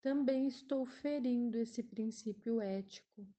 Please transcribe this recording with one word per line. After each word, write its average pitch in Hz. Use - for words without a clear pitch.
também 269
estou 262
ferindo 247
esse 226
princípio 220
ético. 196